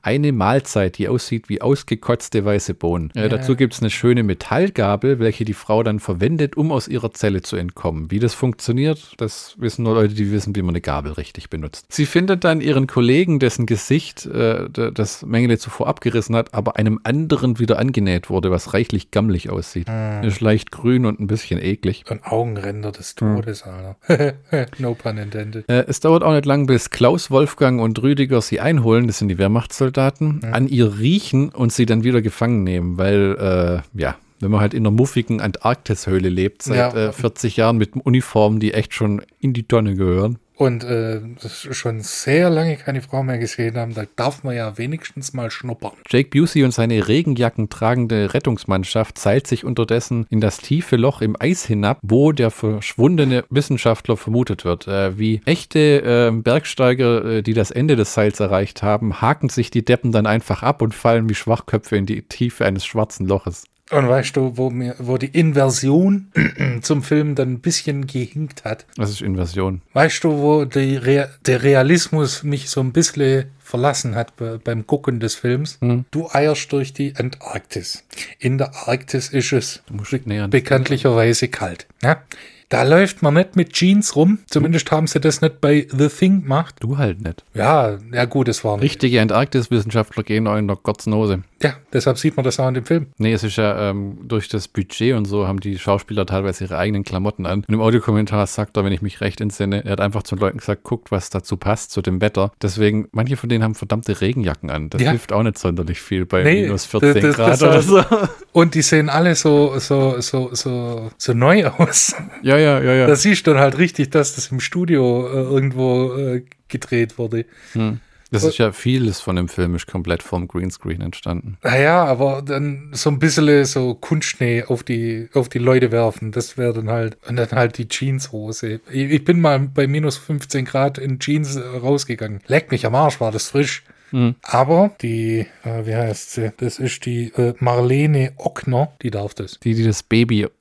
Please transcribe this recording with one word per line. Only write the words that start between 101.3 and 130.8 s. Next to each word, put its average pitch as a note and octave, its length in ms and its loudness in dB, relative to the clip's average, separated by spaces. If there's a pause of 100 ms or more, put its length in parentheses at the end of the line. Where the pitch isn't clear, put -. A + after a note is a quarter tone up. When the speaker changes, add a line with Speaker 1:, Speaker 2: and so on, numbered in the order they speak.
Speaker 1:
passt, - 340 -4
zu G2+ 100 -4
dem F#2 200 -2
Wetter.“ G2 300 0 (100)
Deswegen, G#2 500 0
manche B2 260 -2
von A#2+ 120 -8
denen A#2 140 2
haben A2 120 0
verdammte G#2+ 440 -4
Regenjacken F#2 520 -2
an. D2+ 180 -6
Das - 140 0
Speaker 2:
Ja. C#3 80 4
Speaker 1:
hilft - 200 -4
auch G#2 120 2
nicht A2 160 -2
sonderlich F2 420 -2
viel F#2 240 -2
bei F#2 180 0
Speaker 2:
Nee, F3+ 200 4
Speaker 1:
minus G2+ 220 -2
vierzehn C#3+ 280 4
Speaker 2:
das, - 100 4
das, D3 120 4
Speaker 1:
Grad A2+ 160 4
Speaker 2:
das C3 100 2
Speaker 1:
oder D3 140 6
Speaker 2:
heißt D#3+ 120 4
Speaker 1:
so. G3 400 4 (240)
Speaker 2:
Und E3+ 240 4
die D#3+ 60 4
sehen D3+ 280 4
alle D#3+ 260 2
so, D3 420 4
so, C3+ 440 0
so, B2+ 340 -2
so, A#2 640 -6
so - 160 -2
neu D3 340 6
aus. - 480 2 (260)
Speaker 1:
Ja, C3+ 160 6
ja, D3 240 6
ja, B2+ 120 4
ja. C3 140 6
Speaker 2:
Da D3 80 8
siehst F3 320 2
du D#3+ 40 6
dann C#3 100 6
halt C3+ 160 4
richtig, D#3 340 0
dass D3 240 2
das - 160 -8
im C3+ 80 -4
Studio, B2+ 680 0
äh, C3 40 -8
irgendwo, C3 800 0
äh, B2+ 300 -4 (240)
gedreht - 500 -2
wurde. A2+ 280 -4 (280)
Speaker 1:
Hm. A2 260 -2 (320)
Das G#2+ 120 0
Speaker 2:
Und D#3+ 60 4
Speaker 1:
ist D#3 80 -4
ja A2 140 2
vieles B2+ 480 0
von - 160 -4
dem F2+ 120 0
Film F2 280 -2
ist E2+ 100 -6
komplett E2+ 380 -4
vorm F2+ 240 -6
Greenscreen F2+ 540 -8
entstanden. F2+ 600 -8
Speaker 2:
Naja, C#3+ 440 4
aber C3+ 380 0
dann C#3+ 500 -6
so C#3+ 180 0
ein C#3 80 -2
bisschen D3+ 460 4
so B2+ 280 -2
Kunstschnee A#2+ 680 -2
auf B2 180 -2
die, A2+ 540 -4
auf B2+ 140 2
die - 100 -4
Leute B2 320 4
werfen, A2+ 400 0
das A#2 260 -6
wäre A#2+ 160 0
dann A2 160 -4
halt, A2+ 280 -4 (100)
und A#2+ 80 -6
dann A#2+ 160 0
halt A#2 260 0
die A#2 100 -8
Jeanshose. A2 920 -6 (120)
Ich, C3+ 200 -2
ich D3 140 2
bin F3 140 4
mal D3 200 4
bei C#3 260 0
minus C#3+ 320 -2
fünfzehn C#3 480 -6
Grad C3+ 320 -2